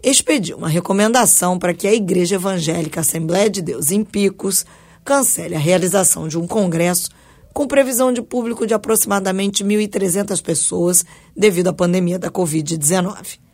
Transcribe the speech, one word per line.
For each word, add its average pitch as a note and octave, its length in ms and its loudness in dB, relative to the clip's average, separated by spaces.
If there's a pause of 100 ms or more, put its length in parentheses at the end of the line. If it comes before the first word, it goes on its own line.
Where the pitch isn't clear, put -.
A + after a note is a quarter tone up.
expediu B3+ 560 0
uma - 100 -4
recomendação F#3+ 880 2
para F3+ 140 -2
que F#3 160 -4
a G#3+ 60 6
Igreja F3+ 400 0
Evangélica E3+ 640 -2
Assembleia E3+ 480 0
de G3 140 -4
Deus D3 280 -4
em G#3+ 140 0
Picos G3 640 -2 (360)
cancele G#3+ 520 0
a D#3 40 -2
realização E3+ 720 2
de D#3+ 100 -4
um E3+ 80 -4
congresso F3 640 0 (460)
com C#4+ 120 -2
previsão C4 460 2
de A#3+ 80 -2
público A#3 460 -4
de A3 80 0
aproximadamente G3+ 880 0
mil G#3 160 2
e G#3 80 -2
trezentas G3 540 -2
pessoas F3 640 0 (280)
devido F#3 340 2
à F3+ 40 0
pandemia F3+ 460 0
da F3+ 120 -6
covid D#3+ 460 -2
dezenove. F3+ 600 -2 (160)